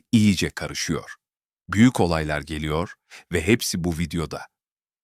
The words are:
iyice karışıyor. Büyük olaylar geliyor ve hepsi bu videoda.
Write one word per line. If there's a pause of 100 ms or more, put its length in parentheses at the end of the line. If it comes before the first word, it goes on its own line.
(120)
iyice
karışıyor. (540)
Büyük
olaylar
geliyor (380)
ve
hepsi
bu
videoda. (560)